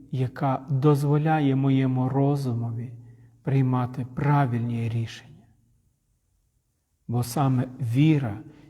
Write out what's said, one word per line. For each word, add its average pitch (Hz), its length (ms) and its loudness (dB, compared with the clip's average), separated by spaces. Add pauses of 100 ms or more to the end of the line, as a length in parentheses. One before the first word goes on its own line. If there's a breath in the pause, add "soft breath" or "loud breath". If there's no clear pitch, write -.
(120)
яка - 580 -4
дозволяє 147 840 2
моєму 131 540 2
розумові 123 840 -2 (500 soft breath)
приймати 127 720 0
правильні 120 760 0
рішення. - 560 -8 (1600)
Бо 120 160 -2
саме 131 440 0 (140)
віра, 127 580 2 (300 loud breath)